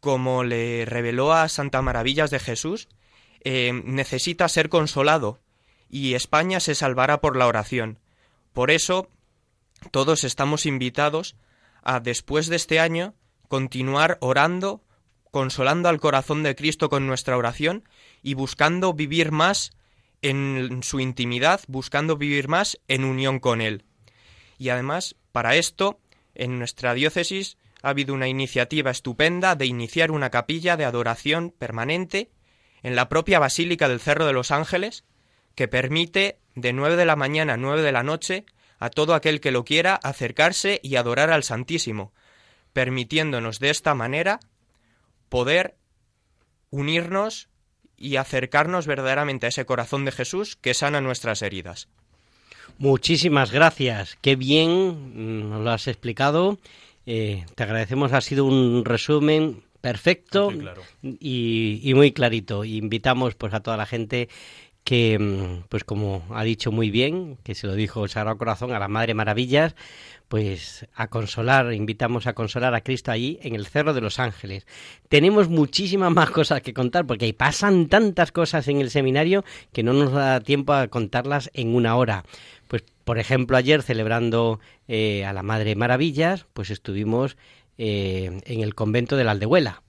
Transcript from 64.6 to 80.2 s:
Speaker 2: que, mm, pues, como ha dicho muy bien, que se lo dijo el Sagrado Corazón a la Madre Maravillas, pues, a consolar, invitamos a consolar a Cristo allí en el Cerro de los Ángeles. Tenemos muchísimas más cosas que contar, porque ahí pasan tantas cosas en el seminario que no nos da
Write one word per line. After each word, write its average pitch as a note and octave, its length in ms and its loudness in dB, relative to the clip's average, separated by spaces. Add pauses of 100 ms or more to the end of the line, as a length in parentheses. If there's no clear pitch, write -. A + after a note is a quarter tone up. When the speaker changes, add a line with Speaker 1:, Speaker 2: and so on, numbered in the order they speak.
Speaker 2:
que, A#2 340 2
mm, F#2+ 500 -4
pues, G#2+ 160 -6
como G2 460 -4
ha A2+ 140 -6
dicho A2+ 280 -2
muy A2 180 0
bien, C#3+ 540 -2
que A2 100 -10
se - 120 -10
lo F#2+ 80 -4
dijo G#2 300 -2
el G2+ 60 -6
Sagrado G#2+ 280 -4
Corazón A#2 340 -4
a A2 60 -4
la G2+ 100 -4
Madre A2 260 -2
Maravillas, B2 600 2 (540)
pues, G#2 640 -4
a A2 140 -4
consolar, A#2+ 640 0
invitamos A2+ 520 -2
a A#2+ 60 -2
consolar A#2+ 420 -2
a A2+ 60 0
Cristo B2+ 300 -6
allí B2 320 -4
en A#2+ 120 -8
el G#2 120 -6
Cerro D3+ 260 0
de C3 80 0
los G#2+ 180 -4
Ángeles. G2+ 480 -6 (420)
Tenemos F3+ 400 6
muchísimas F3 640 2
más D#3+ 180 6
cosas D3+ 320 2
que B2 100 -10
contar, C3 340 0
porque A#2 200 -2
ahí G#2+ 60 0
pasan E3+ 560 4
tantas F#3+ 440 4
cosas D#3 360 0
en C#3+ 120 2
el B2+ 100 -2
seminario D3 540 2 (280)
que A#2 100 -2
no A#2+ 100 2
nos C#3 200 4
da C3+ 280 2